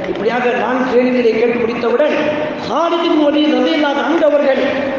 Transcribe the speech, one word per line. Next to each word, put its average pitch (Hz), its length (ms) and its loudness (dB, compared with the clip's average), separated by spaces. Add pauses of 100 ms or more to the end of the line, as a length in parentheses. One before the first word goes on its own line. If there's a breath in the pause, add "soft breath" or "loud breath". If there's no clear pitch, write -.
இப்படியாக 226 420 -2
நான் 254 440 -2
கேள்விகளை 247 460 2
கேட்டு 233 200 0
முடித்தவுடன், 240 520 0 (580)
ஹாலித் 339 380 0
இப்னு 294 260 2
வலீத் 294 220 2
ரலியல்லாஹு 285 440 0
அன்ஹு 294 240 0
அவர்கள் 277 340 2 (420)